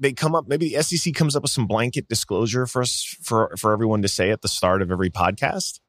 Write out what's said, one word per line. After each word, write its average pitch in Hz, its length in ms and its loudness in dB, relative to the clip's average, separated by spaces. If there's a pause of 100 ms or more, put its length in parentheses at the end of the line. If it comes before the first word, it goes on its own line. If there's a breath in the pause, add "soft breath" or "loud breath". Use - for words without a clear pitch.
they 135 100 4
come 156 240 0
up, 160 140 0
maybe 156 180 0
the 123 80 -4
S 156 160 0
E 170 60 0
C 156 160 -2
comes 143 240 2
up 135 60 -4
with 143 80 -4
some 120 140 0
blanket 113 440 -2
disclosure 113 560 0
for 127 160 -2
us, - 420 -4
for, 110 340 2
for 110 140 2
everyone 107 300 2
to 98 80 2
say 92 220 2
at 110 100 -2
the 95 80 -4
start 92 320 2
of 90 100 -2
every 92 180 0
podcast. 101 800 -2